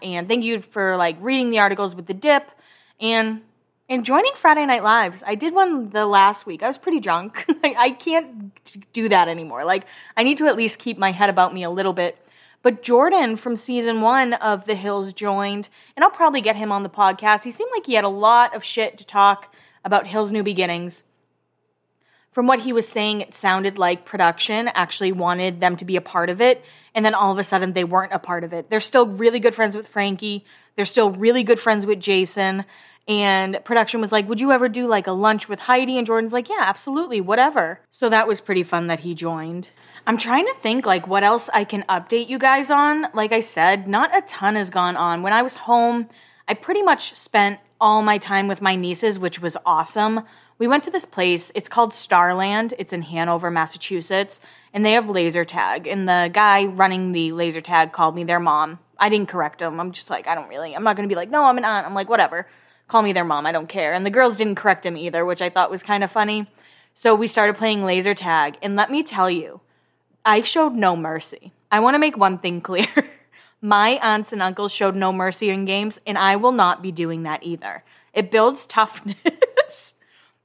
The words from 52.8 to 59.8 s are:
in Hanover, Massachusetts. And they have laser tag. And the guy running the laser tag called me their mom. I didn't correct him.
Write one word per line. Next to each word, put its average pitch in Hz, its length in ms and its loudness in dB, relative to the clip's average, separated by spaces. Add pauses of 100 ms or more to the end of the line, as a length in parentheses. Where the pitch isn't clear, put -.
in 175 100 -6
Hanover, 170 480 -2
Massachusetts. 180 920 -4 (340)
And 208 100 0
they 214 80 4
have 226 160 4
laser 170 360 0
tag. 160 420 -4
And 190 220 -2
the 175 240 2
guy 202 320 4
running 185 480 0
the 165 200 -2
laser 165 280 -4
tag 165 320 2
called 165 220 2
me 175 100 -8
their 175 160 0
mom. 156 380 -2 (200)
I 208 100 4
didn't 208 200 0
correct 156 340 -6
him. 165 180 -6